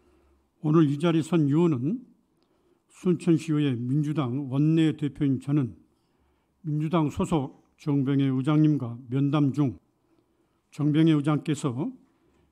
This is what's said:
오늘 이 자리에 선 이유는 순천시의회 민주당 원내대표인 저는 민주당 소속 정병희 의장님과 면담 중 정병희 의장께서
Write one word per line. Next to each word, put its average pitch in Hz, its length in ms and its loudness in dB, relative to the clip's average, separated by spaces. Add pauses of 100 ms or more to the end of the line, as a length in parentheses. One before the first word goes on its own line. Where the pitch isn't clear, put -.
(640)
오늘 156 280 4
이 143 80 -4
자리에 165 240 0
선 160 240 0
이유는 156 580 0 (840)
순천시의회 151 880 0
민주당 135 760 -4
원내대표인 151 880 0
저는 139 380 -2 (840)
민주당 151 460 -2
소속 160 680 -4
정병희 139 460 0
의장님과 135 720 0 (120)
면담 139 420 0
중 135 260 -2 (960)
정병희 151 400 2
의장께서 147 800 -2 (600)